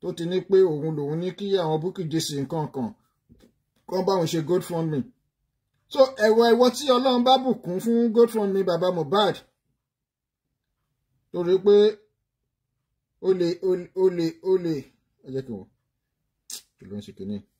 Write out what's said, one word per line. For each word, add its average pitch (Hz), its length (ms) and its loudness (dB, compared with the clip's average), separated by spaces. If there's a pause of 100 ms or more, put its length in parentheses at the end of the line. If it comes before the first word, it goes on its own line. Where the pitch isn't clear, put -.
Tó - 100 -8
ti 170 140 -8
ní 180 140 -4
pé 190 200 0
òun 160 340 0
lòun 147 240 -6
ní 175 120 -6
kí 202 240 -10
àwọn 160 260 0
Bukky 185 240 -8
Jesse 156 300 -4
nǹkan 143 360 -6
kan, 123 180 -6 (1000)
kán 185 160 -4
bá 196 100 2
òun 170 120 0
ṣe 165 160 -2
GoFundMe. 165 560 -2 (920)
So, 285 80 -2 (140)
ẹ̀wọ̀ 220 340 4
ẹ̀wọ̀ 240 220 6
tí 247 160 -10
Ọlọ́run 247 380 2
bá 262 140 6
bùkún 208 420 -4
fún 233 320 0
GoFundMe 214 500 2
bàbá 180 280 0
Mohbad. 175 440 0 (2000)
Torí 175 240 0
pé 202 160 6 (1500)
ó 185 80 -2
lè, 180 180 0 (100)
ó 190 120 -2
lè, 180 200 -2
ó 185 200 -2
lè, 170 160 -4 (120)
ó 190 200 -2
lè, 170 160 -2 (500)
ẹ - 60 -20
jẹ́ 131 140 -8
kí 123 80 -14
n 104 40 -10
wò. 92 80 -16 (1080)
Kí - 120 -20
ló 98 120 -14
ń 101 60 -12
ṣe - 120 -20
kíní? 101 220 -10 (240)